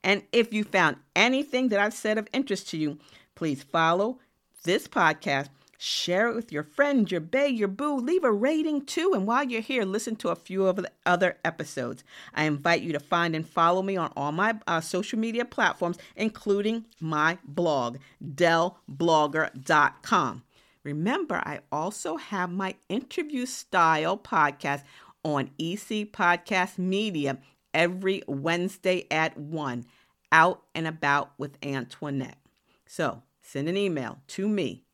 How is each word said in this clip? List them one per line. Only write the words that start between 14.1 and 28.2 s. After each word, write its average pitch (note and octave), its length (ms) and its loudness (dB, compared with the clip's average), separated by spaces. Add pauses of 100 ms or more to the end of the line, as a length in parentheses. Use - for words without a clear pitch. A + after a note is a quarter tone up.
all C#3+ 140 -2
my, G#3 260 0 (120)
uh, E3 120 0
social G#3 380 -4
media A3+ 260 -2
platforms, F3+ 540 0 (160)
including A3 720 -2 (140)
my D#3+ 440 0
blog, C#3+ 540 -2 (360)
del E3+ 440 2 (100)
blogger D#3 640 2 (140)
dot D3+ 380 4
com. C#3 420 0 (400)
Remember, F3+ 520 -2
I - 240 -6 (120)
also G3 460 -6
have F3+ 340 -4
my F#3+ 220 -4 (140)
interview C4 580 -4
style E3 680 2
podcast C#3+ 680 0 (420)
on C#3+ 320 0
E E3 200 -4
C G#3+ 280 -4
Podcast F#3 720 0
Media F3+ 640 -2 (340)
every F#3 540 0